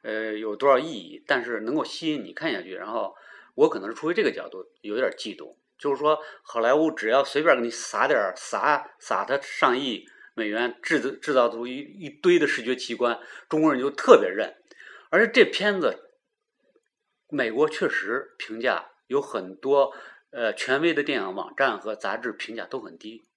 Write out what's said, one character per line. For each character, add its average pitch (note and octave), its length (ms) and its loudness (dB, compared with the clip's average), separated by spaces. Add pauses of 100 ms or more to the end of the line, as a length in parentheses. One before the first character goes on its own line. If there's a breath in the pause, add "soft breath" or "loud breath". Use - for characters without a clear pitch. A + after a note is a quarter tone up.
呃， A2 320 -4
有 G#2+ 220 -6
多 C3+ 140 2
少 B2+ 80 8
意 D#3+ 140 -2
义， G2+ 360 -14
但 B2+ 160 0
是 A#2 180 -6
能 A#2 140 -4
够 D3 100 -2
吸 D#3 280 -4
引 B2+ 120 -6
你 F2 80 -18
看 D#3 180 -6
下 G2 100 -6
去。 F#2 120 -14
然 F#2 140 -10
后 A2 280 -6 (400 loud breath)
我 D3+ 140 6
可 A#2+ 100 -6
能 G2 100 -8
是 A2+ 60 -10
出 D#3+ 160 -4
于 - 20 -2
这 G3+ 100 0
个 B2 80 2
角 E2 180 -10
度 F#2 160 -14 (160)
有 G#2 140 -8
点 B2 120 0
儿 F2 40 -2
嫉 - 240 -10
妒， - 200 -18 (220)
就 D3 140 -4
是 C3+ 60 -2
说 D3+ 220 2 (240 loud breath)
好 - 160 -6
莱 A#2 140 4
坞 D#3 180 4
只 A2 180 -4
要 C3+ 140 4
随 C#3+ 180 -2
便 D#3+ 120 6
儿 B2+ 40 4
给 A#2+ 60 -2
你 A#2 60 -2
撒 - 380 -2
点 C#3 120 4
儿， F#2 160 0
撒， B2 640 -2
撒 G2 240 -4
他 C#3 180 -2
上 B2+ 360 0
亿 C3 280 -4 (280 loud breath)
美 A2 140 -4
元， A#2 340 -2
制 D3+ 180 0
造， B2 120 -2
制 - 220 -6
造 A#2+ 160 6
出 A#2 180 -6
一， B2+ 100 -8
一 D3 320 -14
堆 F3 300 4
的 D3 80 4
视 B2+ 160 -2
觉 B2+ 120 0
奇 A#2+ 200 -8
观， A#2+ 240 0 (280 loud breath)
中 D#3 140 0
国 D#3 100 6
人 B2+ 80 0
就 C3+ 120 0
特 - 280 10
别 F#2+ 100 2
认。 G2 260 -4 (540 loud breath)
而 G#3 160 4
且 G#3 60 -6
这 A#3+ 140 8
片 G3 360 -2
子， - 280 -2 (1200)
美 B2+ 220 0
国 D3 180 2
确 D#3 200 -2
实 A#2 480 -4
评 A2 220 -10
价 A2 300 -2 (180)
有 C3+ 140 0
很 F#2+ 340 -8
多， C#3 380 2 (380 loud breath)
呃， A#2 220 -2
权 C3+ 280 -2
威 E3 120 2
的 D3 100 0
电 C#3 180 -2
影 F#2+ 140 -6
网 F2+ 200 -8
站 A#2+ 240 0
和 G#2+ 160 -6
杂 G#2 220 -4
志 A#2 140 -6
评 A2 240 -10
价 F#2+ 100 -10
都 C3 140 -8
很 G#2+ 180 -14
低。 A2 260 -18 (140)